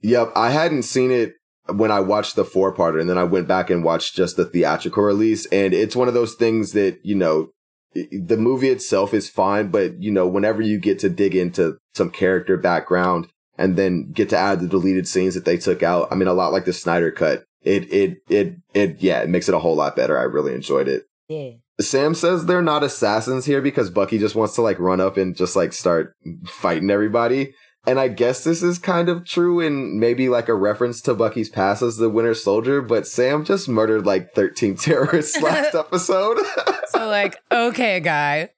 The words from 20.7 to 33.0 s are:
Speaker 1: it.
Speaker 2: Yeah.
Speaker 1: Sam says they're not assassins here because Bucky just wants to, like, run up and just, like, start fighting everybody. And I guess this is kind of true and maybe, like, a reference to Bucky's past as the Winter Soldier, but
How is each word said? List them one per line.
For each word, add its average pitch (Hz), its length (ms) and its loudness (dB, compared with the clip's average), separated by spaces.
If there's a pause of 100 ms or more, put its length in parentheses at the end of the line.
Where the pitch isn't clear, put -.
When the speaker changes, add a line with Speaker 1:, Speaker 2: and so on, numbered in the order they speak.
Speaker 1:
it. 67 160 -2 (260)
Speaker 2:
Yeah. 147 220 -10 (280)
Speaker 1:
Sam 139 360 0
says 170 320 0
they're 180 140 2
not 151 220 2
assassins 123 640 -2
here 139 160 0
because 131 300 0
Bucky 101 260 0
just 101 180 0
wants 107 200 0
to, 120 60 0
like, 101 180 0
run 92 200 2
up 95 180 0
and 92 180 0
just, 90 200 -2
like, 85 180 0
start 85 420 0 (300)
fighting 95 440 -2
everybody. 117 640 0 (340)
And 131 120 2
I 131 100 2
guess 120 340 0
this 165 180 0
is 175 160 0
kind 175 320 0
of 175 160 -4
true 175 340 2
and 135 400 -2
maybe, 120 300 2
like, 120 180 0
a 120 60 2
reference 104 480 0
to 127 140 0
Bucky's 110 340 -2
past 101 320 0
as 117 160 -2
the 113 140 2
Winter 113 240 2
Soldier, 117 460 0
but 113 260 -2